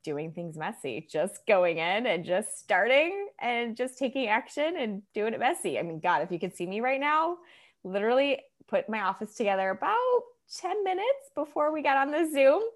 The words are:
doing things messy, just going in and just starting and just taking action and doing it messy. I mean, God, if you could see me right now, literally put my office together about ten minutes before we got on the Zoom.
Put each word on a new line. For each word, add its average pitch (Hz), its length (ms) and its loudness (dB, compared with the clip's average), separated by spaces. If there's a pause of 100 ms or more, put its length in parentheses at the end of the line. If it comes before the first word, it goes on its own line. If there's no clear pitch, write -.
doing 156 300 -6
things 165 240 -10
messy, 156 520 -8
just - 380 -4
going 180 300 4
in 190 280 -2
and 180 200 -2
just 185 340 -2
starting 285 680 2 (120)
and 233 380 -4
just 254 200 -4
taking 262 300 -2
action 294 500 -2
and 214 260 -4 (100)
doing 220 200 -2
it - 60 -6
messy. 214 400 0
I 156 40 -2
mean, 165 180 -8
God, 170 200 2
if - 80 -4
you 175 80 -4
could 180 160 -4
see - 120 -6
me 196 160 -4
right 269 180 0
now, 311 380 0 (480)
literally 240 560 2 (260)
put - 220 0
my 220 140 -2
office 196 320 -4
together 190 340 2
about 220 260 0 (640)
ten 392 240 -2
minutes 403 500 -2
before 302 380 0
we 311 100 -2
got 277 140 4
on 277 160 2
the 320 180 2
Zoom. 285 320 6 (140)